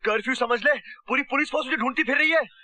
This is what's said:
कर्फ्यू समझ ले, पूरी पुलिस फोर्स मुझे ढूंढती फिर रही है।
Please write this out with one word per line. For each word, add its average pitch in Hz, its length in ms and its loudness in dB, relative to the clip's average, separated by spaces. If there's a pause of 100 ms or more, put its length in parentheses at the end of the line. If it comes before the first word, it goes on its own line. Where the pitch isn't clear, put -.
कर्फ्यू 220 300 0
समझ 240 280 0
ले, 285 140 4 (300)
पूरी 262 140 0
पुलिस 285 300 -2
फोर्स 302 140 0
मुझे 285 120 -4
ढूंढती 233 260 -2
फिर 247 140 0
रही 311 120 2
है। 320 120 4 (220)